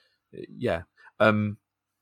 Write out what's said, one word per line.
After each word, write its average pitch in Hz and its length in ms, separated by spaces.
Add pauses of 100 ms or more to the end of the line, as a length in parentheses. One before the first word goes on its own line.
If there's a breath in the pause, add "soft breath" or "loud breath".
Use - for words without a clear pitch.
(320)
yeah. 104 500 (360 soft breath)
Um, 107 400 (440)